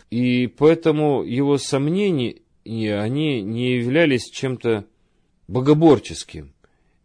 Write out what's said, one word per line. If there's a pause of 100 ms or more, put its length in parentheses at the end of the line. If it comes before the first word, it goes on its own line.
(100)
И
поэтому
его
сомнения, (240)
они
не
являлись
чем-то (640)
богоборческим, (500)